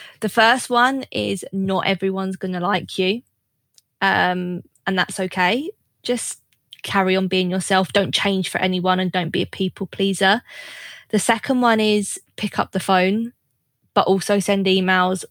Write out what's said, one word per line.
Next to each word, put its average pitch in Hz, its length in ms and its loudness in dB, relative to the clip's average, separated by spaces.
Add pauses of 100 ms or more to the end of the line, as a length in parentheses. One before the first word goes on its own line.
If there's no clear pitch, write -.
(220)
The 214 80 -2
first 233 420 4
one 254 400 2
is 208 420 -4
not 190 320 -2
everyone's 190 520 -2
gonna 180 220 -6
like 180 380 -4
you, 190 240 0 (800)
um, 180 600 0 (240)
and 190 100 -2
that's - 220 -4
okay. 196 500 -2 (320)
Just - 400 -6 (420)
carry 190 320 2
on 190 120 2
being 185 220 0
yourself. 190 440 0
Don't 196 200 2
change 190 360 0
for - 100 -4
anyone, 185 400 2
and 185 120 0
don't 175 200 -2
be - 100 -2
a 202 60 -2
people - 400 -6
pleaser. 196 540 2 (680)
The 208 100 2
second 247 420 0
one 233 180 4
is 208 400 0 (160)
pick - 240 -6
up - 120 -2
the 190 80 -2
phone, 202 540 2 (600)
but 208 100 4
also 196 340 2
send 196 280 0
emails, 185 640 2